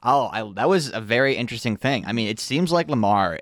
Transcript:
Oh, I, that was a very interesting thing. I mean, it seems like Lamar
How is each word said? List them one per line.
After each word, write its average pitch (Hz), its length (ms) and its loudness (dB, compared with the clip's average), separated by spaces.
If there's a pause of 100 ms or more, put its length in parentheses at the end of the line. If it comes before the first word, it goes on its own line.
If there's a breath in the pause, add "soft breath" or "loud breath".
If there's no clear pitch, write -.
Oh, 127 300 2
I, 107 220 -6
that 117 120 0
was 175 260 2
a 110 60 -4
very 120 380 2
interesting 117 400 -4
thing. 131 280 -2
I 101 60 -6
mean, 113 160 -2
it 107 140 -4
seems 165 320 0
like 170 160 2
Lamar 101 520 2